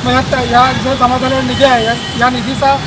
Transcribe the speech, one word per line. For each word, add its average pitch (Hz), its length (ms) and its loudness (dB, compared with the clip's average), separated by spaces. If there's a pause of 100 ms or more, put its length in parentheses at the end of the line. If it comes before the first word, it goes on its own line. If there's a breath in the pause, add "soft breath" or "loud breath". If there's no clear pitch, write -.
मग 247 80 0
यात, 262 220 0 (180)
या 254 200 4
जो 247 220 -2
जमा 254 240 0
झालेला 262 240 0
निधी 254 220 0
आहे, 247 200 2
या, 226 80 -2
या 240 380 -2
निधीचा 262 420 -2 (140)